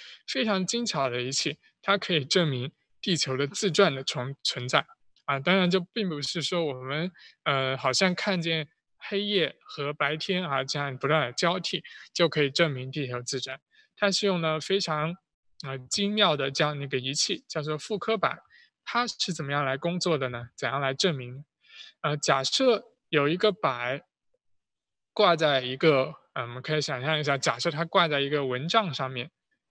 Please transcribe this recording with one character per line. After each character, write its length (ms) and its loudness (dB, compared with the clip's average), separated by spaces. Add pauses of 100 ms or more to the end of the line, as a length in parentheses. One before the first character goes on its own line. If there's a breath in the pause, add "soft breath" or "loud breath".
(280 loud breath)
非 160 -2
常 220 0
精 180 -4
巧 240 -2
的 140 -4
仪 100 -4
器， 280 -2 (240 soft breath)
它 160 0
可 160 -2
以 100 0
证 220 4
明 240 -2 (280)
地 160 -2
球 220 -2
的 80 0
自 240 -2
转 240 4
的 100 -8
存-， 400 -6
存 240 -4
在。 200 2 (380)
啊， 140 -2
当 160 2
然 140 4
这 100 2
并 300 -4
不 120 -4
是 200 -6
说 240 -2
我 160 -6
们， 280 -4 (340 loud breath)
呃， 340 0
好 160 0
像 220 2
看 260 -2
见 260 -2 (300)
黑 240 -6
夜 420 0
和 300 -6
白 240 -2
天 260 -2
啊， 200 -2
这 160 -6
样 180 -4
不 100 -2
断 200 4
地 60 -10
交 260 2
替， 240 -4 (300 loud breath)
就 140 6
可 160 2
以 60 4
证 220 4
明 200 -6
地 160 -4
球 140 -6
自 180 -6
转。 220 -10 (340 soft breath)
它 160 2
是 140 0
用 160 2
了 180 0
非 200 0
常， 360 -2 (480)
呃， 140 -6 (120)
精 240 0
妙 220 6
的 160 -2
这 120 2
样 140 0
的 60 -6
一 40 -6
个 100 -2
仪 160 -4
器， 340 -2
叫 140 -6
做 160 -4
傅 200 -6
科 200 -2
摆。 240 -2 (420 soft breath)
它 240 -2
是 240 -4
怎 140 -6
么 80 -4
样 100 2
来 140 -2
工 220 -4
作 180 2
的 120 -2
呢？ 260 -10
怎 120 -4
样 140 -2
来 120 0
证 220 0
明？ 300 -10 (560 loud breath)
呃， 160 0
假 260 2
设 400 4 (240)
有 220 4
一 80 2
个 160 4
摆 500 -2 (1080)
挂 220 6
在 260 4
一 160 -4
个 380 4 (180)
呃， 100 -4
我 40 -8
们 140 -10
可 160 -2
以 40 0
想 220 -4
象 160 0
一 40 -2
下， 140 2
假 220 0
设 100 -2
它 140 -2
挂 240 4
在 120 0
一 100 0
个 160 0
蚊 220 -2
帐 260 2
上 160 -4
面。 220 -8 (400)